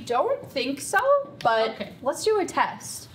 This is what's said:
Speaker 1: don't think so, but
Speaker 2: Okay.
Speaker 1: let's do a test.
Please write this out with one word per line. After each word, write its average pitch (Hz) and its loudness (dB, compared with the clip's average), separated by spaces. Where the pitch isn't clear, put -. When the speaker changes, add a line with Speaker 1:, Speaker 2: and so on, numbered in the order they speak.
Speaker 1:
don't 339 0
think 277 -4
so, - 0
but 220 4
Speaker 2:
Okay. 208 -8
Speaker 1:
let's 294 -2
do 427 4
a 349 2
test. - -4